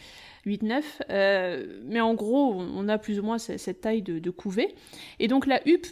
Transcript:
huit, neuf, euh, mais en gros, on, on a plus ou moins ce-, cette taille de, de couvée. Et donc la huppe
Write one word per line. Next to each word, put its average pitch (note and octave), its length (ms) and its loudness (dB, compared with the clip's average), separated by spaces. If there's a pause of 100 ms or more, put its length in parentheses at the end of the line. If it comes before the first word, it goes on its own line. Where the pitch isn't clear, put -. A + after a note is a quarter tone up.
(440)
huit, G3+ 180 -2
neuf, C4+ 460 -2
euh, F#3 800 0
mais A3 160 0
en A3+ 100 4
gros, A#3 400 2
on, F#3 80 -4 (160)
on G3 120 -2
a G#3+ 100 2
plus G#3+ 200 -4
ou G3 40 -4
moins A3 160 -2
ce-, - 180 -8
cette - 240 -8
taille A3 220 0
de, F3 160 -4
de E3+ 120 -4
couvée. G#3 440 -2 (440)
Et A3+ 100 2
donc C4+ 180 4
la C4 200 2
huppe F4 260 6